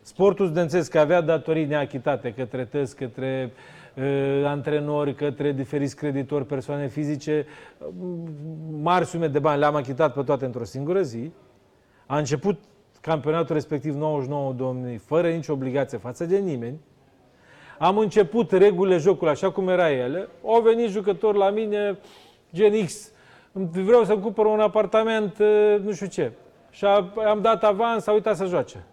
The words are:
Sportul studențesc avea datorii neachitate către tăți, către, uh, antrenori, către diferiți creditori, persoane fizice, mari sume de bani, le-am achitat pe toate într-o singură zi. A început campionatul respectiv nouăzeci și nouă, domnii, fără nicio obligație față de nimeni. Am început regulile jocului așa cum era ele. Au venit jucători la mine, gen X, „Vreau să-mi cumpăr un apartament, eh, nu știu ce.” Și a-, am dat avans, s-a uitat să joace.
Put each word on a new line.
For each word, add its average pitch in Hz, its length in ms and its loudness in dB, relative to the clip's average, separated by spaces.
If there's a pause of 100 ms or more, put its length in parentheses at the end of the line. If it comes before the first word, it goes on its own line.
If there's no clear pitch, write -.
Sportul 190 460 2
studențesc 165 480 0
avea 160 260 4
datorii 160 440 0
neachitate 139 680 -2
către 127 320 -8
tăți, 139 320 -6
către, 131 560 -6 (440)
uh, 139 500 0
antrenori, 147 680 -2
către 147 380 -2
diferiți 139 440 -4
creditori, 139 500 -4
persoane 143 420 -6
fizice, 151 580 -4 (1400)
mari 170 240 2
sume 170 200 -4
de 143 120 0
bani, 147 200 2
le-am 147 160 2
achitat 139 380 0
pe 139 100 -4
toate 135 220 -2
într-o 120 200 -6
singură 147 380 -2
zi. 123 280 -8 (760)
A 139 120 0
început 151 400 -2 (420)
campionatul 160 540 0
respectiv 143 400 -4
nouăzeci 147 300 -2
și 127 60 -8
nouă, 139 220 -4
domnii, 127 440 -6
fără 165 320 0
nicio 165 240 -4
obligație 131 460 -4
față 123 260 -8
de 170 120 0
nimeni. 147 440 -4 (1000)
Am 185 200 4
început 214 540 2
regulile 190 440 6
jocului 165 360 2
așa 190 180 0
cum 185 180 -2
era 180 220 4
ele. 131 380 -2 (180)
Au 226 140 4
venit 226 300 4
jucători 202 480 0
la 196 120 4
mine, 208 480 -2 (540)
gen 208 320 4
X, - 260 -10 (420)
„Vreau 190 520 2
să-mi 202 160 0
cumpăr 214 260 0
un 214 140 2
apartament, 214 800 0
eh, 208 420 4
nu 208 100 -4
știu 196 140 -8
ce.” 147 260 -4 (380)
Și - 140 -10
a-, 196 280 4 (140)
am 214 140 2
dat 214 240 2
avans, 220 380 2
s-a 214 100 0
uitat 214 240 2
să 185 80 -4
joace. 156 480 -4